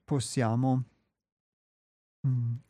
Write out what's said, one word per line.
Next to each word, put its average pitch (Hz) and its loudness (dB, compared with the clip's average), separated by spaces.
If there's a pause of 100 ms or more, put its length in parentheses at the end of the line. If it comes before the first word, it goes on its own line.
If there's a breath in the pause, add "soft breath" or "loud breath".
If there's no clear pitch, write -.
possiamo, 131 0 (1400)
mm, 120 0 (140)